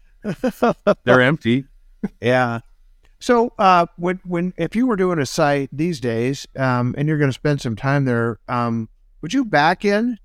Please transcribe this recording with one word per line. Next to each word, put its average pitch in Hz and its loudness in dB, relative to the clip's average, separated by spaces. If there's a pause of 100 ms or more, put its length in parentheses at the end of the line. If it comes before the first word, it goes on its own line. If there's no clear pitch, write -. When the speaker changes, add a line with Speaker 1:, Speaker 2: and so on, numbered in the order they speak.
(240)
Speaker 1:
<laughs> 208 -2
Speaker 2:
They're 127 6
empty. 131 0 (540)
Speaker 1:
Yeah. 120 0 (580)
So, 240 0
uh, 185 4 (120)
when, 180 -4
when, 175 -4
if 165 -4
you 240 0
were 233 0
doing 180 0
a 131 -2
site 143 0
these 156 -4
days, 120 -2 (100)
um, 127 0
and 143 -2
you're 151 0
gonna 143 2
spend 143 -2
some 117 -6
time 139 0
there, 117 0 (100)
um, 117 -4 (320)
would 170 -10
you 269 0
back 160 2
in 214 0